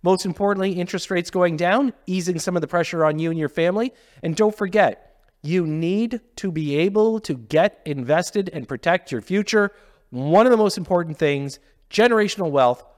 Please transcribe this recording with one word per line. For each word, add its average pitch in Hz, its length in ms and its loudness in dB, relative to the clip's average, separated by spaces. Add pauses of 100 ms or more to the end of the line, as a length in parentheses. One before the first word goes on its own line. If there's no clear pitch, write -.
Most 185 200 2
importantly, 196 500 -2
interest 180 360 -6
rates 175 220 -4
going 180 260 2
down, 208 340 2 (140)
easing 180 320 -2
some 180 180 -4
of 170 60 0
the 147 60 -12
pressure 170 360 -2
on 151 140 2
you 165 140 -2
and 165 80 -4
your 151 100 -2
family. 196 420 0 (300)
And 165 140 -4
don't 214 200 2
forget, 185 720 0 (160)
you 170 240 0
need 190 560 -2 (140)
to 196 160 -6
be 151 260 -4
able 214 440 2
to 170 120 -6
get 151 520 0
invested 156 680 -2
and 147 140 -10
protect 170 440 -2
your 120 100 -4
future. 202 500 0 (400)
One 151 340 4
of 254 60 4
the 233 60 4
most 208 200 0
important 170 400 -2
things, 139 400 -2 (320)
generational 208 640 0
wealth 127 320 2 (140)